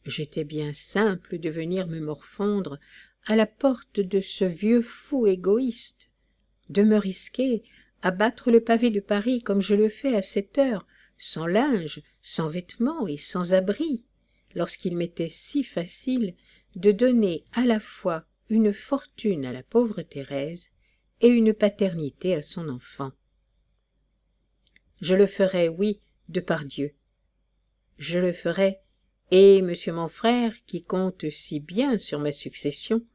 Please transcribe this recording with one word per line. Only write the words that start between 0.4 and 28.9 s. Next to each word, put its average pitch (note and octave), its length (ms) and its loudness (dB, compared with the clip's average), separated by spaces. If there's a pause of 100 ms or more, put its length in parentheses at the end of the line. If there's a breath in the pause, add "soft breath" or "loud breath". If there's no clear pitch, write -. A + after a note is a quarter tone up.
bien D3+ 260 -6
simple F#3+ 640 -2
de D#3+ 120 -6
venir E3+ 380 -6
me D#3+ 120 -8
morfondre D#3 800 -4 (460 soft breath)
à A3 100 0
la A3 100 4
porte - 540 -2
de G3 220 0
ce - 240 -4
vieux G3+ 360 2
fou A#3 460 -2
égoïste, G3+ 840 -2 (580)
de G3 140 2
me G#3+ 120 6
risquer G#3 680 -2 (420 soft breath)
à F#3 80 2
battre A3 400 0
le A3+ 100 8
pavé A#3 280 2
de G3+ 120 -2
Paris A#3 420 -2
comme G3+ 180 0
je G3+ 140 2
le G#3+ 140 4
fais C4 260 -2
à G3 60 2
cette - 360 -4
heure, B3+ 300 0 (300 soft breath)
sans - 280 -6
linge, F#3 560 0 (200)
sans - 260 -4
vêtements A3+ 580 -4
et D3 120 -6
sans F3+ 360 -2
abri, G#3 520 0 (500)
lorsqu'il F3 400 -6
m'était E3+ 340 -6
si - 360 -6
facile F#3+ 720 -6 (420 soft breath)
de G3+ 160 4
donner G#3+ 580 2
à B3 140 0
la A3 160 2
fois - 440 -8 (240)
une G#3+ 220 4
fortune G3+ 720 -4
à B2+ 80 -6
la B2+ 100 -10
pauvre A3 420 0
Thérèse C#3+ 680 -10 (480)
et A#3 80 8
une A3+ 260 6
paternité F#3 800 -2
à D3+ 80 -2
son E3 280 -8
enfant. C3+ 420 -10 (1900)
Je F3+ 140 0
le G3 120 6
ferai, F#3 400 2
oui, G3 320 -2 (300)
de E3+ 100 -4
par D#3+ 240 -2
Dieu. C#3+ 300 -6 (1040)
Je E3 220 -4
le F3+ 120 2
ferai, F#3+ 460 0 (540)